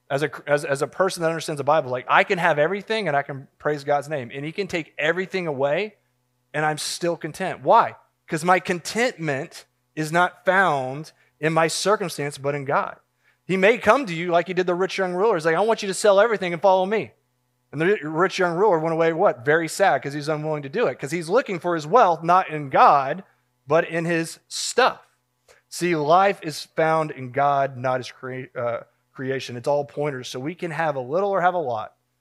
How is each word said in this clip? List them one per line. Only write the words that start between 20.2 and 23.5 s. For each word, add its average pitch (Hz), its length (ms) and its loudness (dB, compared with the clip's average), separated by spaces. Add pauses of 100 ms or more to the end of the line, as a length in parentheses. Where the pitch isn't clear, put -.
unwilling 151 340 -4
to 139 60 -10
do 220 160 -2
it, 135 140 -4
'cause 139 100 -8
he's 165 200 -6
looking 208 280 0
for 175 160 -2
his 151 140 -4
wealth 175 340 4
not 170 280 2
in 151 200 -6
God, 160 540 4 (420)